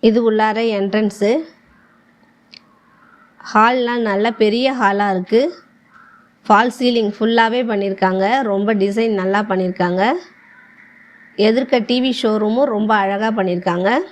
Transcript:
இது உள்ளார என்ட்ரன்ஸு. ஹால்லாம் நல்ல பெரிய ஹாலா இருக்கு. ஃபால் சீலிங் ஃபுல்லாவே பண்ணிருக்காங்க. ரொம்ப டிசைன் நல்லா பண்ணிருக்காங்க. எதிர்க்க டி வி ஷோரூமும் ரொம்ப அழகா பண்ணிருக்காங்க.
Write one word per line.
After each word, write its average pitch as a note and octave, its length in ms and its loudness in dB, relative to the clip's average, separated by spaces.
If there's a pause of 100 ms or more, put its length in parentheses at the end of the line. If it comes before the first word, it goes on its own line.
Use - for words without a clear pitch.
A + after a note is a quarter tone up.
இது A3+ 320 2
உள்ளார G#3+ 300 0 (180)
என்ட்ரன்ஸு. G#3 580 0 (2250)
ஹால்லாம் A#3+ 460 2
நல்ல G#3+ 320 0
பெரிய A#3 440 0
ஹாலா G3+ 340 0
இருக்கு. A3 440 0 (920)
ஃபால் A3+ 300 4
சீலிங் A#3 400 0
ஃபுல்லாவே A3+ 520 0
பண்ணிருக்காங்க. G3 720 0
ரொம்ப G#3 320 0
டிசைன் G#3 380 0
நல்லா G3 300 0
பண்ணிருக்காங்க. F#3 680 0 (1200)
எதிர்க்க A#3+ 420 2
டி B3 320 0
வி A#3+ 140 -4
ஷோரூமும் G#3+ 400 0
ரொம்ப G#3+ 300 0
அழகா G3+ 360 0
பண்ணிருக்காங்க. F#3 680 -2 (140)